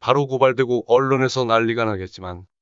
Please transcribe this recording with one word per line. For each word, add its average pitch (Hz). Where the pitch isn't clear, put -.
바로 139
고발되고 127
언론에서 131
난리가 113
나겠지만 92